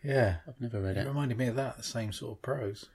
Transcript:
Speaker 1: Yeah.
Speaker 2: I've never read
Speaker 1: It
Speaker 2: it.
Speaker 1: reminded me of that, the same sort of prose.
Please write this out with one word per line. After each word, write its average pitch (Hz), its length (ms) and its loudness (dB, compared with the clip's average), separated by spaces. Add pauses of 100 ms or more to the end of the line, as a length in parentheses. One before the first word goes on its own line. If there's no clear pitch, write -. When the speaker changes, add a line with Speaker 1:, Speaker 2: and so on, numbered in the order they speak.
Speaker 1:
Yeah. 127 320 6 (120)
Speaker 2:
I've - 140 -10
never 113 200 -2
read 95 160 2
Speaker 1:
It 95 80 0
Speaker 2:
it. - 20 -2
Speaker 1:
reminded 139 320 0
me 127 80 2
of 113 80 0
that, 135 220 -2
the 110 60 -12
same 110 280 -2
sort - 260 -8
of - 60 -14
prose. 120 520 -2